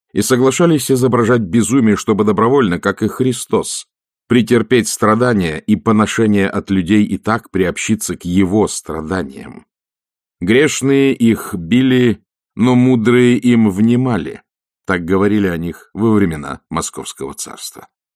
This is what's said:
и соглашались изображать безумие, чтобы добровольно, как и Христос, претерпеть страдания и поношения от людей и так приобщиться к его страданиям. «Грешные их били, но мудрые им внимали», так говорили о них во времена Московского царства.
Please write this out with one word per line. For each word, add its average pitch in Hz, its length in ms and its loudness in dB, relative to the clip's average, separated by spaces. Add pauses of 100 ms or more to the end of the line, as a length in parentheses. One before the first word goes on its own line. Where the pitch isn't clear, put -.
(140)
и - 80 -2
соглашались 131 680 2
изображать 120 520 2
безумие, 107 560 2
чтобы 104 260 0
добровольно, 107 560 0
как 98 240 -4
и 107 60 0
Христос, - 800 -4 (420)
претерпеть 117 580 2
страдания 107 720 0
и 107 180 0
поношения 104 760 0
от - 200 -8
людей 98 340 2
и 98 140 -4
так - 340 -6
приобщиться 92 640 -4
к - 80 -20
его 92 460 0
страданиям. 78 960 -10 (760)
«Грешные 135 760 2
их 113 400 0
били, 120 720 0 (320)
но 123 200 2
мудрые 123 640 4
им 117 300 4
внимали», 107 720 -2 (460)
так 90 160 -2
говорили 98 440 0
о 85 100 -2
них 85 360 -10
во 110 200 0
времена 78 560 -2
Московского 71 640 -10
царства. - 540 -16 (280)